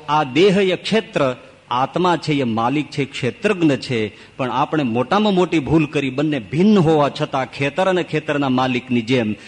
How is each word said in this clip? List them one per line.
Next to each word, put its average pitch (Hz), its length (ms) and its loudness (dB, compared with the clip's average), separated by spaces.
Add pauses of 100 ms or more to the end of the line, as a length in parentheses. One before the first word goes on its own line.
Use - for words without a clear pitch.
આ 151 160 2
દેહ 165 360 4
એ 185 160 2
ક્ષેત્ર, 214 460 -2 (480)
આત્મા 165 460 0
છે 151 160 -4
એ 139 120 0
માલિક 120 460 -2
છે, 143 140 -4
ક્ષેત્રજ્ઞ 151 720 0
છે. 120 220 -4 (380)
પણ 127 140 -4
આપણે 147 360 -2
મોટામાં 185 480 0
મોટી 175 240 2
ભૂલ 147 280 2
કરી, 139 240 -4
બંને 143 300 -2
ભિન્ન 165 380 2
હોવા 151 320 4
છતાં, 135 420 -6
ખેતર 143 360 -2
અને 185 140 0
ખેતરના 151 460 -2
માલિકની 127 540 0
જેમ 117 280 0 (180)